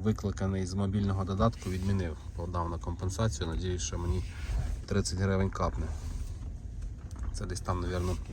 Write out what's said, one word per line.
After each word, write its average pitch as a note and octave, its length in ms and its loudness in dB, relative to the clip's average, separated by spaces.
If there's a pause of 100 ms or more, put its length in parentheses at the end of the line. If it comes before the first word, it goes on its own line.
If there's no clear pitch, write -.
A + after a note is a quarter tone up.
викликаний F#2+ 640 2
з F2 80 -4
мобільного G2 500 2
додатку G2 460 2
відмінив. F#2 480 0 (180)
Подав F2 340 0
на E2 80 -2
компенсацію. F#2 680 0
Надіюсь, F2 340 0
що - 160 -2
мені F2 260 2 (640)
тридцять G2 340 2
гривень G2 300 4
капне. E2+ 360 0 (1500)
Це - 120 -2
десь F2+ 140 -2
там, F2+ 320 0
мабуть, F2+ 280 2 (140)